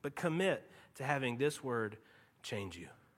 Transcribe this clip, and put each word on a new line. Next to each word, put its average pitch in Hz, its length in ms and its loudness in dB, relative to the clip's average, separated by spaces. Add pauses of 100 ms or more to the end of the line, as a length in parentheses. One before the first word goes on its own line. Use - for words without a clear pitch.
But 143 140 -4
commit 170 540 2 (260)
to 135 100 -8
having 131 320 2
this 147 260 2
word 117 340 0 (460)
change 98 340 -6
you. 82 120 -12 (280)